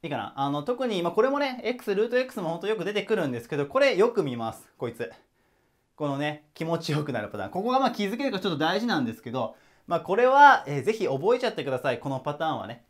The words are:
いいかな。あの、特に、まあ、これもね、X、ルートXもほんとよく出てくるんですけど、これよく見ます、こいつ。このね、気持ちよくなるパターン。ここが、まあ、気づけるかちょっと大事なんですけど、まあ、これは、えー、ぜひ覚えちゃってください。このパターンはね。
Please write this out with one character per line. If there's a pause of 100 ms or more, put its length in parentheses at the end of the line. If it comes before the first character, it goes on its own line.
い
い
か
な。
あ
の、
特
に、
ま
あ、
こ
れ
も
ね、
X、
ル
ー
ト
X
も
ほ
ん
と
よ
く
出
て
く
る
ん
で
す
け
ど、
こ
れ
よ
く
見
ま
す、 (120)
こ
い
つ。 (840)
こ
の
ね、
気
持
ち
よ
く
な
る
パ
タ
ー
ン。
こ
こ
が、
ま
あ、
気
づ
け
る
か
ち
ょ
っ
と
大
事
な
ん
で
す
け
ど、 (300)
ま
あ、
こ
れ
は、
え
ー、
ぜ
ひ
覚
え
ち
ゃ
っ
て
く
だ
さ
い。
こ
の
パ
タ
ー
ン
は
ね。